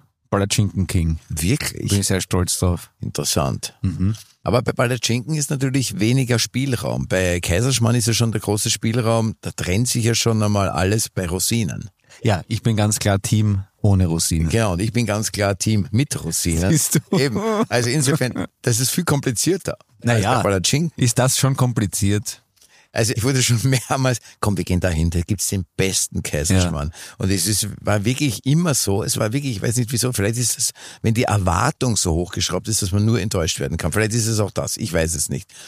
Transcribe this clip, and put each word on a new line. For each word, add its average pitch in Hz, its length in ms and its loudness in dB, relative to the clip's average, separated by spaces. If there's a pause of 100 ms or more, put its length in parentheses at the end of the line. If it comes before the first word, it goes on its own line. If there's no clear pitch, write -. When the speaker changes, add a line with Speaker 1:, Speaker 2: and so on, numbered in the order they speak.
(300)
Speaker 1:
Palatschinken 98 560 2
King. 82 320 0 (100)
Speaker 2:
Wirklich? 85 600 -2
Speaker 1:
Bin 101 100 4
ich 95 60 -2
sehr 95 140 2
stolz 90 380 0
drauf. 90 320 0 (100)
Speaker 2:
Interessant. - 840 -2
Speaker 1:
Mhm. 95 320 0 (300)
Speaker 2:
Aber 120 180 2
bei 117 100 -2
Palatschinken 123 640 -2
ist 147 160 -4
natürlich 131 480 -2
weniger 120 400 2
Spielraum. 110 680 -2
Bei 90 320 0
Kaiserschmarrn 117 560 2
ist 110 100 0
ja 117 80 2
schon 113 180 0
der 107 80 -4
große 104 300 -2
Spielraum, 113 720 0
da 87 80 -8
trennt 92 380 -2
sich 120 160 0
ja 117 100 2
schon 110 280 2
einmal 101 280 2
alles 95 380 0
bei 92 180 -4
Rosinen. 90 640 -2 (320)
Speaker 1:
Ja, 101 260 2
ich - 140 -2
bin 110 140 2
ganz 107 220 2
klar 98 220 2
Team 104 440 2 (180)
ohne 95 240 4
Rosinen. 82 440 0
Speaker 2:
Genau, 110 240 0
und 85 80 -2
ich 113 100 -2
bin 120 140 0
ganz 104 260 -2
klar 101 260 0
Team 107 320 0
mit 135 320 -2
Rosinen. 85 480 0
Speaker 1:
Siehst - 300 2 (100)
du? 190 80 2
Speaker 2:
Eben. 139 220 0 (280)
Also 120 220 0
insofern, 127 560 -2 (160)
das 117 160 0
ist 127 120 -2
viel 180 140 -2
komplizierter 143 720 -2 (260)
Speaker 1:
Na 120 100 2
Speaker 2:
als 110 100 2
Speaker 1:
ja. 120 140 2
Speaker 2:
bei 107 60 2
Palatschinken. 101 500 2 (100)
Speaker 1:
Ist 123 160 2
das 127 200 2
schon 131 180 2
kompliziert? 104 840 0 (500)
Speaker 2:
Also 113 220 0
ich 107 80 2
wurde 131 180 2
schon 120 220 2
<laughs> 135 80 2 (180)
mehrmals, 131 300 0 (220)
„Komm, 101 160 0
wir 85 80 -2
gehen 90 160 0
dahin, 82 300 2
da 87 100 0
gibt's - 260 -4
den 95 180 -2 (120)
besten - 480 0
Kaiserschmarrn.“ 80 680 0
Speaker 1:
Ja. - 260 -18
Speaker 2:
Und 95 120 0
es 92 160 0
ist, 104 220 -2 (120)
war 101 240 0
wirklich 131 400 0
immer 156 300 2
so, 98 300 0
es - 120 -2
war 110 160 0
wirklich, 139 260 -2
ich - 40 -6
weiß 117 140 0
nicht 120 160 0
wieso, 123 200 0
vielleicht 107 260 0
ist 120 200 -2
es, - 120 -2 (300)
wenn 113 140 2
die 117 80 2
Erwartung 104 720 2
so 87 180 0
hochgeschraubt 87 520 -2
ist, 107 160 -2
dass 95 80 -4
man 104 140 2
nur 113 160 2
enttäuscht 92 400 -2
werden 73 160 -2
kann. 82 160 -2
Vielleicht 107 200 2
ist 113 140 0
es 110 140 0
auch 98 100 0
das, - 260 -4
ich 85 160 -6
weiß 82 220 0
es 71 140 -4
nicht. - 200 -6 (200)